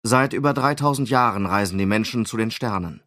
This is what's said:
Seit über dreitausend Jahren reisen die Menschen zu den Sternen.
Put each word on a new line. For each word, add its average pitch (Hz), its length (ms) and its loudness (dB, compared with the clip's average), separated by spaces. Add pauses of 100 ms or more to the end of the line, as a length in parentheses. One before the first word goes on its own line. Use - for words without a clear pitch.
Seit 127 300 2
über 139 200 0
dreitausend 139 560 0
Jahren 113 380 2
reisen 95 320 0
die 98 80 0
Menschen 110 400 0
zu - 100 -8
den 113 140 -2
Sternen. 95 560 -6